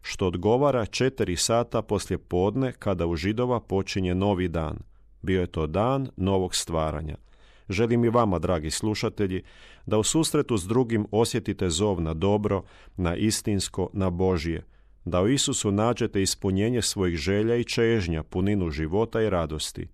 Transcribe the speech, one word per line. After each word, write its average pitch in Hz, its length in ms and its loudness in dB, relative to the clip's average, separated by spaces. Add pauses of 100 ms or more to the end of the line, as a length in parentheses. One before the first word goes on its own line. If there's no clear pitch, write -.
što - 260 -2
odgovara 113 580 2
četiri 110 500 0
sata 117 460 0
poslije 95 360 -2
podne, 107 560 0
kada 87 340 -2
u 85 80 0
Židova 110 440 0
počinje 95 560 -2
novi 92 320 2
dan. 78 320 -4 (420)
Bio 92 200 2
je 87 60 -2
to 80 200 -2
dan 123 480 0
novog 92 400 0
stvaranja. 78 600 -2 (540)
Želim 117 360 2
i 120 40 4
vama, 107 300 2
dragi 80 320 0
slušatelji, 104 720 -2 (420)
da 107 120 0
u 110 60 2
susretu 147 540 2
s 90 100 -2
drugim 113 440 2
osjetite 104 580 0
zov 92 320 0
na 80 120 -2
dobro, 101 500 0 (340)
na 87 180 0
istinsko, 101 800 -2
na 95 160 0
Božje, 87 560 0 (400)
da 90 160 2
u 101 60 4
Isusu 131 440 0
nađete 107 500 0
ispunjenje 101 600 0
svojih 90 360 0
želja 104 380 0
i 120 80 0
čežnja, 104 600 0
puninu 95 460 0
života 87 520 0
i 107 80 2
radosti. 82 640 -4